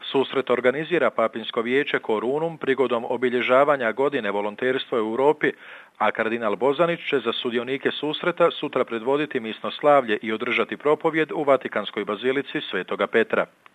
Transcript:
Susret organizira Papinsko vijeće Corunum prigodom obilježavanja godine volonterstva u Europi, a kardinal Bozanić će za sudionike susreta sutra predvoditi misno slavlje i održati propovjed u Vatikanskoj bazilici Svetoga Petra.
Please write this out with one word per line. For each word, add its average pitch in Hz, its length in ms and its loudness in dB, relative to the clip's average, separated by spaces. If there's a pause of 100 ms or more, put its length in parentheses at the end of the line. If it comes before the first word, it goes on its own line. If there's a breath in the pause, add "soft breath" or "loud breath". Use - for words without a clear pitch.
Susret - 500 -2
organizira 127 600 2
Papinsko 113 500 -2
vijeće 131 460 0
Corunum 139 520 -2
prigodom 123 500 0
obilježavanja 127 840 2
godine 131 380 0
volonterstva 110 680 -2
u 107 80 0
Europi, 135 460 2 (460 loud breath)
a 107 120 2
kardinal 110 460 -2
Bozanić 147 520 0
će 139 120 0
za 113 120 -2
sudionike 120 580 -2
susreta 170 600 0
sutra 139 340 -2
predvoditi 131 560 -2
misno 110 300 -8
slavlje 131 520 4
i 110 100 -2
održati 110 440 -2
propovjed 156 560 0
u 151 100 -4
Vatikanskoj 123 640 0
bazilici 127 560 -2
Svetoga 98 460 -4
Petra. 110 400 2 (280)